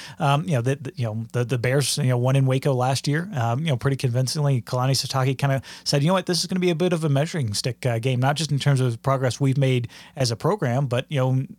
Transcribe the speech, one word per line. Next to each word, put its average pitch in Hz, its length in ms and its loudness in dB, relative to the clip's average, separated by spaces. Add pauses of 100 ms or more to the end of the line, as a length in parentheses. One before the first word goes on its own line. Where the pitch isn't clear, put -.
(200)
um, 143 240 2
you 185 80 -4
know, 123 100 2
the, 135 140 0
the, 147 200 -10
you 123 100 -4
know, 110 260 -4
the, 120 140 -2
the 123 120 -2
Bears, 127 400 0
you 143 80 0
know, 127 120 2
won 127 180 2
in 139 100 4
Waco 131 280 2
last 127 340 0
year, 160 280 -2
um, 120 260 0
you 165 60 -2
know, 135 100 0
pretty 135 200 0
convincingly. 131 640 0
Kalani 127 300 -2
Sitake 131 460 0
kinda 135 240 0 (240)
said, 143 180 2
"You 156 60 4
know 185 40 4
what, 185 120 0
this 180 160 -2
is 175 60 -6
gonna 185 120 -2
be 180 100 2
a 175 60 2
bit 180 180 2
of 160 100 -2
a 160 60 0
measuring 139 440 0
stick, - 320 -4
uh, 117 140 2
game, 123 200 0
not 135 160 2
just 147 160 -2
in 143 60 0
terms 135 220 2
of 123 240 0
progress 131 360 0
we've 135 180 2
made 131 300 2 (280)
as 127 160 0
a 113 40 -2
program, 143 520 0
but, 120 220 -2
you 147 100 -2
know, 131 260 2 (140)